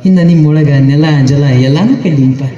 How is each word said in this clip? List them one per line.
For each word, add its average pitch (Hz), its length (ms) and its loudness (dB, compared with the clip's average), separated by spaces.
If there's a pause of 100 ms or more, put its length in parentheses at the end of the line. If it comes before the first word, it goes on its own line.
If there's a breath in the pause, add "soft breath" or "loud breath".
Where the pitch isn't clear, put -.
ಇನ್ನು 185 180 2
ನಿಮ್ಮೊಳಗ 156 480 2
ನೆಲ 139 340 0 (200)
ಜಲ 143 200 0
ಎಲ್ಲಾನು 139 580 0
ಕಂಡೀನಿಪ್ಪ 135 400 -2 (160)